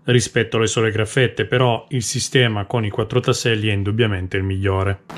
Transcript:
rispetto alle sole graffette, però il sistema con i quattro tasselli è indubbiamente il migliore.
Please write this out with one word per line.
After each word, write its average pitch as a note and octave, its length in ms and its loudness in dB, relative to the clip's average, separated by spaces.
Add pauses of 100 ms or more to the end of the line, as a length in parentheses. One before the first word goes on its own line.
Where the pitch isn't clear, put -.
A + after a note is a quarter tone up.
rispetto A#2+ 500 2
alle A2+ 120 2
sole A2+ 220 0
graffette, A2 560 0
però B2 440 2
il C3 120 -4
sistema A2+ 600 0
con A2+ 220 -2
i G#2 40 -4
quattro A2+ 300 -2
tasselli A2+ 480 0
è G#2+ 60 0
indubbiamente G2+ 640 0
il F#2+ 60 -2
migliore. F#2+ 580 -2 (160)